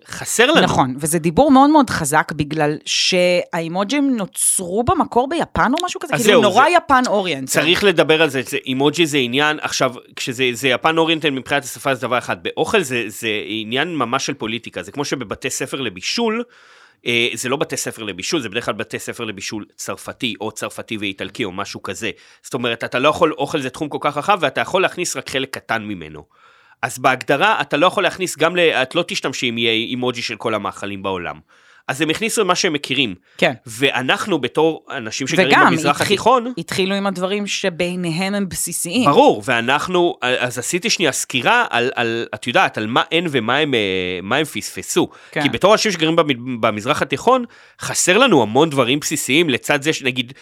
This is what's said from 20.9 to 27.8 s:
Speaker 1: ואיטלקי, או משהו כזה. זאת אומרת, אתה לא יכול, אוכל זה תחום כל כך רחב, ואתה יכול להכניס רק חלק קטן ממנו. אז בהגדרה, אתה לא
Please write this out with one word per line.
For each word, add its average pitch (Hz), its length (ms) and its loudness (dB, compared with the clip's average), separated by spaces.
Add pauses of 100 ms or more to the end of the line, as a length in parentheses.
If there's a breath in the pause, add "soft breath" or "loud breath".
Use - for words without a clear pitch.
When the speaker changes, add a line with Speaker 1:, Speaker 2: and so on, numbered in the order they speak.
Speaker 1:
ואיטלקי, 98 480 -6
או 90 80 -6
משהו 101 300 -10
כזה. 98 280 -6 (320 soft breath)
זאת - 120 -10
אומרת, 120 300 -4
אתה 123 140 -4
לא 139 100 4
יכול, 156 240 2
אוכל 139 280 -4
זה 127 100 -6
תחום 156 180 -6
כל 143 120 -6
כך 147 160 -2
רחב, 196 240 0
ואתה 135 200 0
יכול 185 220 0
להכניס 175 340 -4
רק - 140 -10
חלק 131 240 -4
קטן 110 280 -4
ממנו. 78 420 -12 (580 soft breath)
אז 123 160 -4
בהגדרה, 143 640 2
אתה 147 160 -4
לא 160 100 4